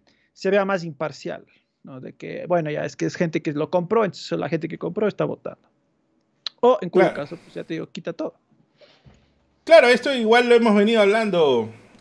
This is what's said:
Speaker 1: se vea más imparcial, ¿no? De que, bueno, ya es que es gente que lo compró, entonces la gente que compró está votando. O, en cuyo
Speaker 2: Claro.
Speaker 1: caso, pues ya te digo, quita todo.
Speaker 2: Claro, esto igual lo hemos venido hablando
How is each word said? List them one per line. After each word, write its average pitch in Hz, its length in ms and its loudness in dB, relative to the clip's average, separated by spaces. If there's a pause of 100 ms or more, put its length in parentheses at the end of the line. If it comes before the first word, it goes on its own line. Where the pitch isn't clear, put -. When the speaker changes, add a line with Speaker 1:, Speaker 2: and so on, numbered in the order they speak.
(340)
Speaker 1:
se - 180 -6
vea 196 140 2
más 196 200 -2
imparcial, 156 580 -10 (400)
¿no? 131 160 -18
De - 140 -18
que, - 340 -14
bueno, 165 220 -2
ya 151 160 -6
es - 100 -12
que 170 100 -6
es 160 100 -4
gente 170 260 -2
que 156 100 -6
lo 147 180 -6
compró, 185 360 0
entonces - 340 -8
la 170 80 -6
gente 160 220 -6
que 165 80 -12
compró 175 300 -6
está 165 180 -4
votando. - 420 -12 (960)
O, 247 180 4
en 180 100 -8
cuyo 180 180 4
Speaker 2:
Claro. - 160 -4
Speaker 1:
caso, 165 200 -14
pues - 120 -20
ya 165 100 -12
te - 80 -12
digo, 160 180 -12
quita 170 220 -12
todo. - 220 -12 (1300)
Speaker 2:
Claro, 302 220 8
esto 254 260 0
igual 240 340 2
lo 240 80 8
hemos 226 200 4
venido 214 260 4
hablando 175 680 2 (320)